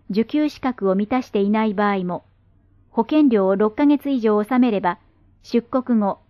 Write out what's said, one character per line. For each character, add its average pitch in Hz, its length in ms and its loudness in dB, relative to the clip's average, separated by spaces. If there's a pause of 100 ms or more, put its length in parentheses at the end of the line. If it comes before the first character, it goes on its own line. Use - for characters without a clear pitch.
受 214 160 -2
給 302 240 -2
資 - 140 -14
格 240 260 -4
を 185 60 2
満 208 160 -4
た 254 100 -2
し - 80 -10
て 202 140 -2
い 202 80 0
な 220 160 0
い 214 80 -2
場 202 180 0
合 190 120 -4
も、 175 200 -8 (640)
保 - 140 -2
険 302 260 2
料 202 180 2
を 190 80 2
六 214 200 0
ヶ 294 100 0
月 285 240 2
以 269 120 -2
上 214 180 2
納 247 200 0
め 247 120 4
れ 196 100 -2
ば、 175 180 -2 (440)
出 - 180 -2
国 247 400 -2
後 196 300 -2